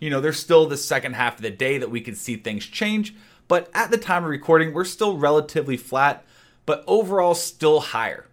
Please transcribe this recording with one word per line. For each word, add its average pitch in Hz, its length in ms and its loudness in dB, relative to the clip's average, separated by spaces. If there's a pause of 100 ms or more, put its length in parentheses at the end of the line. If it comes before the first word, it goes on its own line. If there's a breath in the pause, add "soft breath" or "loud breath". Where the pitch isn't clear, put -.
you 156 80 -6
know, 139 140 -2
there's 151 180 -2
still 160 260 6
the 143 120 -6
second 135 340 -4
half 120 240 -2
of - 60 -16
the 110 80 -6
day 131 260 -2
that 123 140 -6
we 117 100 -6
could 113 160 -12
see 120 200 -8
things 107 280 -8
change. 214 500 -4 (340 loud breath)
But 175 260 0
at 196 160 0
the 233 80 0
time 180 240 -2
of 160 80 -4
recording, 160 420 2
we're 170 120 -2
still 196 340 -2
relatively 147 580 0
flat, 135 480 0 (420 soft breath)
but 147 200 -2
overall 185 480 2
still 156 460 0
higher. 113 520 -6